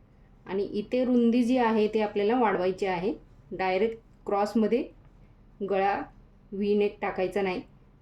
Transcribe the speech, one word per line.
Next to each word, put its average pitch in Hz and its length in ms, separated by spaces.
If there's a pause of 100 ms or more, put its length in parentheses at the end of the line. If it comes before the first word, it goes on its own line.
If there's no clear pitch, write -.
(460)
आणि 196 180
इथे 208 400
रुंदी 240 400
जी 254 140
आहे 226 300
ती 220 120
आपल्याला 208 400
वाढवायची 190 460
आहे. 190 280 (380)
डायरेक्ट 190 480 (260)
क्रॉसमध्ये 208 580 (800)
गळा 196 380 (520)
व्ही 202 260
नेक 202 240
टाकायचा 190 400
नाही, 185 200 (400)